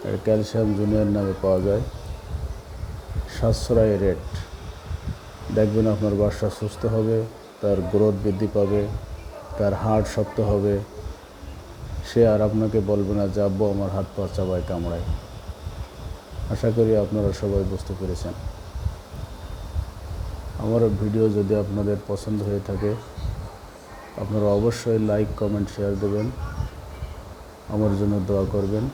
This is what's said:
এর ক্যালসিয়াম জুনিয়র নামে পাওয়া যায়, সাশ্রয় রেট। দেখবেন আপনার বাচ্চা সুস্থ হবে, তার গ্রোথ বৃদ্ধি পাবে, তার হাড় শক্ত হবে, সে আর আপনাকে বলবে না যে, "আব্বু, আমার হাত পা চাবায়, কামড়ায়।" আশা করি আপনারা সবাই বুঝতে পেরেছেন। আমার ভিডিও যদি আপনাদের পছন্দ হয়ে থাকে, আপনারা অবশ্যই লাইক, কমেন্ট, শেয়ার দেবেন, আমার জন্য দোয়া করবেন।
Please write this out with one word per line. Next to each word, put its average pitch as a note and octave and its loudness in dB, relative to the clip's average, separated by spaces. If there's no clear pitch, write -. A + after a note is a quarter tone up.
এর G2+ -2
ক্যালসিয়াম G#2+ 2
জুনিয়র G#2 2
নামে G2+ 2
পাওয়া F#2+ 4
যায়, G2+ 4
সাশ্রয় A2+ 4
রেট। F#2 0
দেখবেন G#2+ 4
আপনার G2+ 2
বাচ্চা G2+ 2
সুস্থ - -4
হবে, A2 2
তার G2+ 4
গ্রোথ G2+ 4
বৃদ্ধি G2+ 2
পাবে, G#2 4
তার G2+ 4
হাড় A2 4
শক্ত A2 0
হবে, G2+ 4
সে A#2 8
আর G#2+ 4
আপনাকে G#2+ 2
বলবে G2+ 2
না G2+ 2
যে, G2 0
"আব্বু, G2+ 2
আমার G2 0
হাত F#2+ -2
পা G2 -2
চাবায়, F#2 0
কামড়ায়।" E2+ -2
আশা A2+ 2
করি A2 4
আপনারা G2+ 2
সবাই G2 0
বুঝতে F#2+ -6
পেরেছেন। F2+ -4
আমার A2+ 2
ভিডিও G#2+ 4
যদি G2+ 4
আপনাদের G2+ 0
পছন্দ G#2 -2
হয়ে G2+ 0
থাকে, G2+ 0
আপনারা G#2 0
অবশ্যই A2 4
লাইক, G#2+ 4
কমেন্ট, G#2 0
শেয়ার G2+ 0
দেবেন, G#2 0
আমার G#2 2
জন্য G2+ 2
দোয়া G2 2
করবেন। G#2+ 0